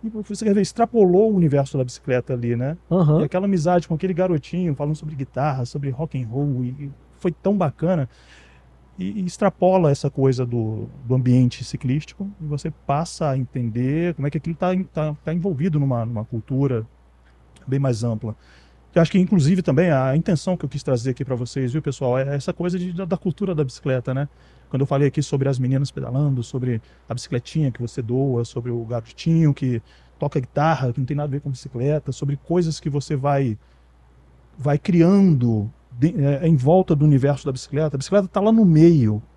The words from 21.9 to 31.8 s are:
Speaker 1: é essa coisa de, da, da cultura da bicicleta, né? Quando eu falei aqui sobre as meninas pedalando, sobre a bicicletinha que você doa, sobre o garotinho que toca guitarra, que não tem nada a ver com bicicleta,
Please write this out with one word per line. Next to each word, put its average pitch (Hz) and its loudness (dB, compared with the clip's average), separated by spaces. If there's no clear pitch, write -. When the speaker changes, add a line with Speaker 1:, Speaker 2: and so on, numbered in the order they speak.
Speaker 1:
é 139 -2
essa 143 -4
coisa 180 -4
de, 180 -6
da, 185 -6
da 180 -4
cultura 190 -4
da 151 0
bicicleta, 131 -4
né? 143 -4
Quando 131 -2
eu 135 0
falei 139 2
aqui 147 -2
sobre 135 -2
as 131 -2
meninas 131 0
pedalando, 135 -2
sobre 123 -4
a 117 -6
bicicletinha 131 -4
que - -12
você 120 -8
doa, 120 -2
sobre 123 -8
o 117 -4
garotinho 143 0
que 123 -2
toca 147 -2
guitarra, 135 0
que - -4
não 127 -2
tem 143 -4
nada 147 -4
a - -6
ver 143 -4
com 143 -8
bicicleta, 135 -4